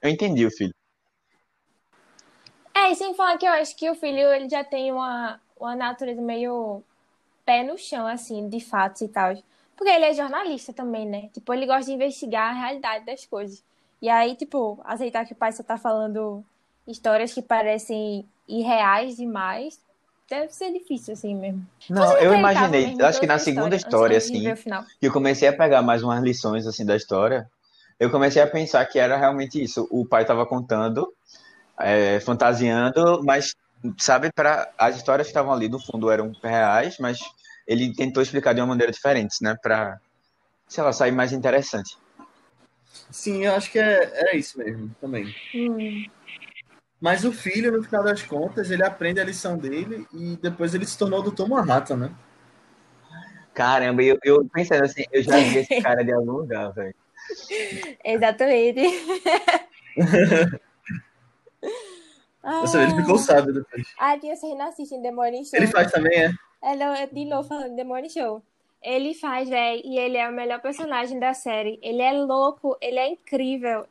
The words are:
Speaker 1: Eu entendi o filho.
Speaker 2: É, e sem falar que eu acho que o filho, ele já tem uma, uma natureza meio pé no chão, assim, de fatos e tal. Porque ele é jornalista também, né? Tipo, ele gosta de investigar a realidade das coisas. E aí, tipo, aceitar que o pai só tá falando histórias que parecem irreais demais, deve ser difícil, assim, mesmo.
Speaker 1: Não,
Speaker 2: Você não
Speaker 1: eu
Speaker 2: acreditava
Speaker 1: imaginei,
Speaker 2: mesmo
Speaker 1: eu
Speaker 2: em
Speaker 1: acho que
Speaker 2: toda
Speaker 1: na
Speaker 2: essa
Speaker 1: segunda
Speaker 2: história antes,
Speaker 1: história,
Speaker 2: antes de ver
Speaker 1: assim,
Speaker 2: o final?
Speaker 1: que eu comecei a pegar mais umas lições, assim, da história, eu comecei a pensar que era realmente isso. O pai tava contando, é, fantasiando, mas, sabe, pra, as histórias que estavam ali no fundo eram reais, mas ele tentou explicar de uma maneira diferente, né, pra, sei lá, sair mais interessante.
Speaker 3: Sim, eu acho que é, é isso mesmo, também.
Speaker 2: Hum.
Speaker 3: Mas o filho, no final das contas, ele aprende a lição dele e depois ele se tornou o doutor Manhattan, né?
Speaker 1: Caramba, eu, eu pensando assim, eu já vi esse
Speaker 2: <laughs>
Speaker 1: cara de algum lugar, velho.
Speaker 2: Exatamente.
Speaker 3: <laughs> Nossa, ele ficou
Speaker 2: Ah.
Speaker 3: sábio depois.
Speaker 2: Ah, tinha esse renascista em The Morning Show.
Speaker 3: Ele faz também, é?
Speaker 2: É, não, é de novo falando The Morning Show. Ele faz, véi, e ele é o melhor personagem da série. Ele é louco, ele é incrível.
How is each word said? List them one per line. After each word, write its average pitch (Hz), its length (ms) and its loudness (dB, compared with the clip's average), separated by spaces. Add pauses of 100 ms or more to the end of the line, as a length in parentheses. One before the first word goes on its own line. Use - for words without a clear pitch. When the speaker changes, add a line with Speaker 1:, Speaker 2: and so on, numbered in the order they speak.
Speaker 1:
Eu 143 80 0
entendi 156 340 0
o 113 80 2
filho. 95 220 -6 (2000)
Speaker 2:
É, 381 180 4
e 330 40 0
sem 381 180 -6
falar 359 240 2
que 370 80 -2
eu 359 60 4
acho 311 240 0
que 320 140 -4
o 330 60 -2
filho, 285 380 2
ele 269 160 -4
já 285 140 -4
tem 269 280 -6
uma, 240 480 -6 (200)
uma 240 160 -8
natureza 247 460 -6
meio 233 600 -6 (640)
pé 247 180 4
no 302 140 -6
chão, 233 300 -8
assim, 226 420 -8
de 226 100 -8
fatos 190 420 -2
e 220 60 -6
tal. 196 280 -2 (420)
Porque 392 140 2
ele 330 140 4
é 302 80 2
jornalista 285 600 -6
também, 233 340 -8
né? 208 260 -10
Tipo, 233 200 -8
ele 262 120 -2
gosta 262 200 0
de 262 60 -8
investigar 247 580 -4
a 247 100 -6
realidade 247 460 -6
das 254 200 -12
coisas. 202 380 -10 (380)
E 226 80 -2
aí, 233 260 4
tipo, 240 480 -6
aceitar 233 420 -6
que 233 80 -18
o - 20 -16
pai 226 160 -2
só 226 120 -14
tá 226 140 -6
falando 214 680 -4 (440)
histórias 226 460 0
que 254 80 -6
parecem 214 840 -2 (200)
irreais 226 680 2
demais, 233 640 -6 (500)
deve 302 240 -6
ser 370 200 -8
difícil, 277 400 -8
assim, 208 220 -8
mesmo. 190 300 -8 (240)
Speaker 1:
Não, 185 120 2
Speaker 2:
Você 175 120 8
não - 80 6
Speaker 1:
eu 175 100 8
Speaker 2:
acreditava 208 80 8
Speaker 1:
imaginei, 190 480 4
Speaker 2:
mesmo 120 140 -2
Speaker 1:
eu 131 40 6
Speaker 2:
em - 40 8
Speaker 1:
acho 165 100 2
que 170 60 2
Speaker 2:
toda 151 80 4
Speaker 1:
na - 20 6
Speaker 2:
essa 147 100 0
Speaker 1:
segunda 156 300 0
Speaker 2:
história - 0 -
antes, 190 100 -4
Speaker 1:
história, 113 320 6
Speaker 2:
antes 113 140 0
de 110 80 -2
ver 110 120 -2
Speaker 1:
assim, - 80 -6
Speaker 2:
o - 40 -20
final? 98 200 -6 (160)
Speaker 1:
que 139 80 2
eu 127 60 4
comecei 135 340 4
a 139 60 6
pegar 143 280 6
mais 117 220 2
umas 120 200 0
lições, 113 440 0
assim, 110 180 -6
da 104 100 4
história, 110 540 0 (500)
eu 123 100 4
comecei 139 320 4
a 147 60 8
pensar 151 400 0
que 143 120 0
era 127 160 4
realmente 139 480 0
isso. 120 280 -4
O 123 140 0
pai 113 200 4
tava 117 200 2
contando, 117 680 -2 (680)
é, 101 400 4
fantasiando, 123 1040 2
mas, 143 320 2 (420)
sabe, 135 360 2
pra, 151 440 2
as 127 200 2
histórias 139 300 0
que - 40 -14
estavam 139 220 0
ali 113 160 -2
no 127 100 -6
fundo 110 320 -2
eram 110 200 0 (120)
reais, 113 560 2
mas 123 200 -4 (460)
ele 117 300 0
tentou 131 260 0
explicar 135 320 2
de 120 60 2
uma 123 80 0
maneira 120 240 2
diferente, 120 500 0
né, 110 200 0
pra, 107 360 -2 (720)
sei - 160 -6
lá, 139 80 4
sair 127 220 2
mais 127 180 0
interessante. 127 640 -2 (1120)
Speaker 3:
Sim, 196 360 -4
eu 202 100 2
acho 196 160 -4
que 226 80 0
é, 190 540 2
é 160 40 0
isso - 200 -6
mesmo, 113 440 -8
também. 110 320 -8 (220)
Speaker 2:
Hum. 220 500 -6 (960)
Speaker 3:
Mas 180 240 0
o 240 80 0
filho, 226 380 -2
no 226 120 -2
final 208 200 -2
das 202 180 0
contas, 175 500 -6
ele 185 120 2
aprende 180 360 -2
a 190 60 0
lição 180 320 -6
dele 175 560 -8
e 170 280 -8
depois 170 320 -4
ele 185 120 -4
se - 120 -10
tornou 190 220 0
o 196 40 -4
doutor 202 260 -4
Manhattan, 143 480 0
né? 123 140 -6 (1400)
Speaker 1:
Caramba, 127 500 2
eu, 131 200 6
eu 143 300 6
pensando 160 320 2
assim, 139 260 -6
eu 135 120 4
já - 140 4
vi 127 220 6
esse 240 220 0
Speaker 2:
<laughs> - 0 -
Speaker 1:
cara 123 220 2
de 123 100 0
algum 120 200 0
lugar, 117 380 -6
velho. 98 240 -10 (1120)
Speaker 2:
Exatamente. 233 760 2 (1160)
Speaker 3:
<laughs> 165 640 4 (1800)
Nossa, 320 400 0
ele - 120 4
ficou 180 200 4
Speaker 2:
Ah. 226 40 4
Speaker 3:
sábio 143 340 4
depois. 131 340 -8 (100)
Speaker 2:
Ah, 285 200 2
tinha 302 160 -8
esse 311 120 -12
renascista 294 500 -10
em 254 60 -10
The 240 100 -6
Morning 240 340 -4
Show. - 140 -2
Speaker 3:
Ele 208 80 4
faz 202 240 2
também, 165 340 2
é? 175 80 0 (280)
Speaker 2:
É, 277 140 -2
não, 285 180 -2
é 277 140 -4
de 277 180 -10
novo 285 220 -4
falando 269 280 -8
The 254 80 -8
Morning 254 260 -8
Show. 220 320 -6 (400)
Ele 262 320 -4
faz, 262 340 -6
véi, 233 380 -2
e 262 120 -4
ele 247 200 -2
é 240 100 -2
o 240 60 -8
melhor 240 260 -6
personagem 262 600 -6
da 254 140 0
série. 220 480 -6
Ele 233 200 -4
é 254 100 2
louco, 277 720 0
ele 247 180 -4
é 262 100 0
incrível. 254 800 -6